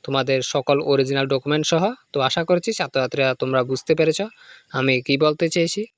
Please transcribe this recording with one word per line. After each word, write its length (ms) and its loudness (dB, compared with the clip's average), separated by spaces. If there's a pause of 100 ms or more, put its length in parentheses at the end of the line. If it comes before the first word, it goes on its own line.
তোমাদের 340 0 (140)
সকল 240 2 (140)
অরিজিনাল 420 2
ডকুমেন্ট 380 -2
সহ। 120 2 (280)
তো 60 -6 (100)
আশা 220 -2
করছি 200 2 (100)
ছাত্রছাত্রীরা 500 0 (120)
তোমরা 280 0
বুঝতে 300 -2
পেরেছ 200 2 (580)
আমি 160 2 (140)
কি 160 2
বলতে 300 0
চেয়েছি। 280 -2 (160)